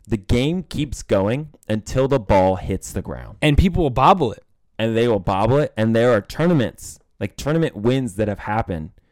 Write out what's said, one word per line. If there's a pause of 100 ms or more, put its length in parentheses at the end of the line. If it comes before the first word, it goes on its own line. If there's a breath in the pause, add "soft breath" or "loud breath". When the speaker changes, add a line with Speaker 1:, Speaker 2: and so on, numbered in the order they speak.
Speaker 1:
the
game
keeps
going (200)
until
the
ball
hits
the
ground.
Speaker 2:
And
people
will
bobble
it. (340)
Speaker 1:
And
they
will
bobble
it.
And
there
are
tournaments, (180)
like,
tournament
wins
that
have
happened (200)